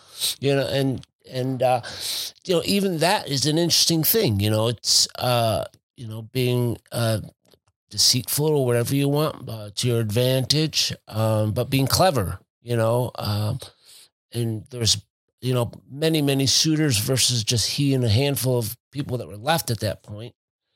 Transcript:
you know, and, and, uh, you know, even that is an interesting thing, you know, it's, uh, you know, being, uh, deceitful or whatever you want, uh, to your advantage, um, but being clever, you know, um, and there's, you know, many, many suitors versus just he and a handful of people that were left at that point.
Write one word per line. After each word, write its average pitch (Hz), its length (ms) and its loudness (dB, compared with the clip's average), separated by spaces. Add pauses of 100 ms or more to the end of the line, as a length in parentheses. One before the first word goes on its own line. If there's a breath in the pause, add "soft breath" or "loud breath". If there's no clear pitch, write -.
(400 loud breath)
you 139 160 2
know, 135 100 0
and, 135 400 -2 (240)
and, 127 320 -4
uh, 123 200 2 (640 loud breath)
you 180 100 0
know, 165 100 0
even 190 340 0
that 180 280 0
is 135 180 0
an 151 120 2
interesting 165 460 2
thing, 127 360 2
you 104 100 2
know, 110 200 2
it's, - 460 0
uh, 117 500 0 (320)
you 120 100 -14
know, 110 140 -10
being, 123 560 0 (160)
uh, 113 260 0 (720)
deceitful - 580 0
or 147 180 2
whatever 120 300 2
you 139 120 2
want, 143 400 -2
uh, 110 280 -12
to - 120 -2
your 117 120 2
advantage, 127 920 0 (160)
um, 107 420 0
but 117 180 -2
being 135 160 2
clever, 123 540 2 (220)
you 120 140 -4
know, 117 400 2
um, 104 440 -2 (720 loud breath)
and 117 380 -4
there's, 117 280 0 (440)
you 127 120 0
know, 120 180 0 (200)
many, 156 300 0
many 135 260 2
suitors 151 500 2
versus 120 460 0
just 110 260 0
he 143 240 0
and 127 100 0
a 117 60 2
handful 127 480 2
of 110 180 -4 (160)
people 127 260 -6
that 104 100 -8
were 98 100 -14
left 147 320 0
at 113 120 -2
that 104 200 -4
point. 107 320 -14 (420)